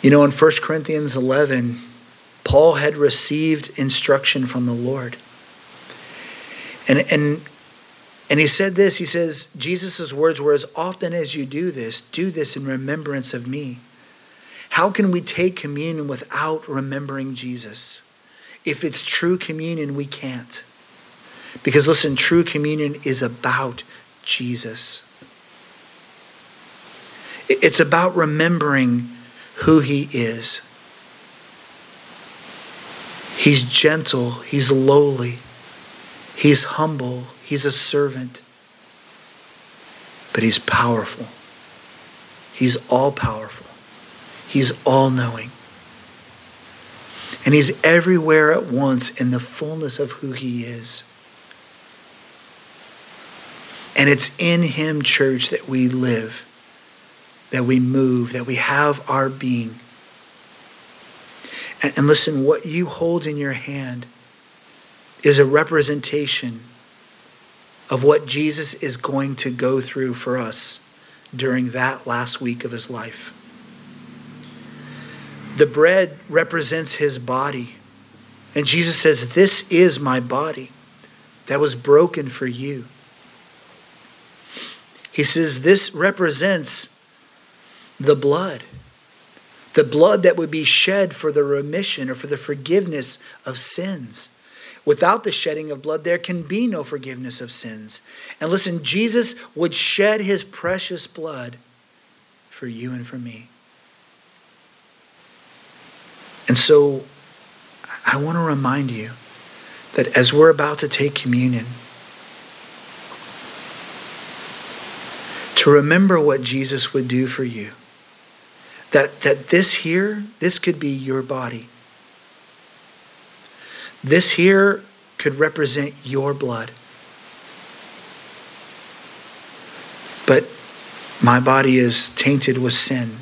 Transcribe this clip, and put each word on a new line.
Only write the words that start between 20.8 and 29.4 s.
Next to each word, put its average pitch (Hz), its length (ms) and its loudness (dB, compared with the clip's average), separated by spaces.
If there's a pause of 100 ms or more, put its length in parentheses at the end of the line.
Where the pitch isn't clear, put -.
Because 139 260 6
listen, 147 260 4
true 165 300 4
communion 151 600 -2
is 131 180 -2
about 123 600 -4 (400)
Jesus. 120 800 -6 (2500)
I-, 131 140 4
it's 165 180 4
about 170 340 4
remembering 151 960 2 (500)